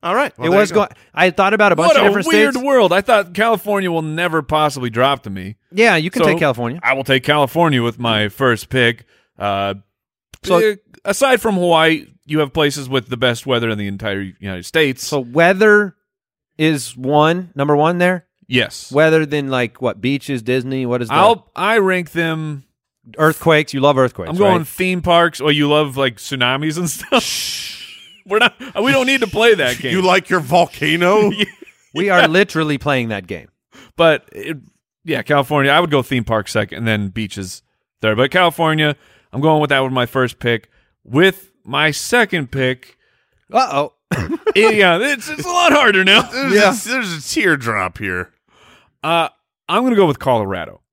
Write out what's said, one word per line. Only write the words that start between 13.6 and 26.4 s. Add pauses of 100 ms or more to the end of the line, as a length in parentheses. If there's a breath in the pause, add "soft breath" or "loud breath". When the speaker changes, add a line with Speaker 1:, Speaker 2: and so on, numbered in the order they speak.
Speaker 3:
in
the
entire (180)
United
States.
Speaker 2:
So
weather (600)
is
one,
number
one
there? (200)
Speaker 3:
Yes.
Speaker 2:
Weather,
then,
like,
what,
beaches,
Disney,
what
is
that?
Speaker 3:
I'll,
I
rank
them (520)
Speaker 2:
Earthquakes,
you
love
earthquakes,
Speaker 3:
I'm
going
Speaker 2:
right?
Speaker 3:
theme
parks.
Oh,
you
love,
like,
tsunamis